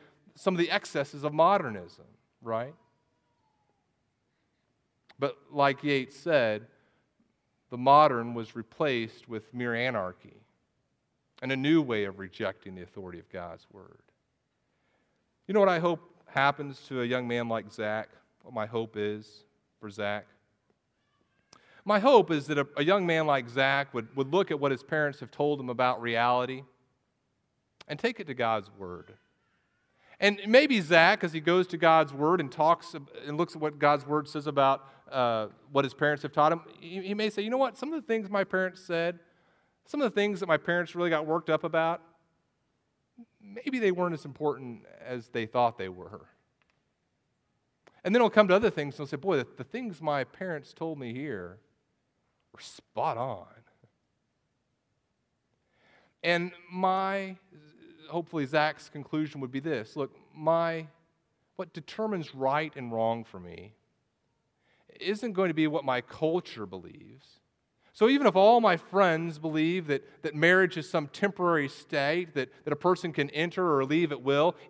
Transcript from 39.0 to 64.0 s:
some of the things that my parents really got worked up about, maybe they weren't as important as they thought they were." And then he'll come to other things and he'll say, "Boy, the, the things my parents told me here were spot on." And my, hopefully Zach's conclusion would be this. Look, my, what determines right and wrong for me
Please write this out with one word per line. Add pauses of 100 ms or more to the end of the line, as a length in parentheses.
some
of
the
things
that
my
parents
really
got
worked
up
about, (1400)
maybe
they
weren't
as
important (200)
as
they
thought
they
were." (1800)
And
then
he'll
come
to
other
things
and
he'll
say,
"Boy,
the, (100)
the
things
my
parents
told
me
here (960)
were
spot
on." (2750)
And (180)
my, (720)
hopefully
Zach's
conclusion
would
be
this.
Look, (180)
my, (680)
what
determines
right
and
wrong
for
me (1300)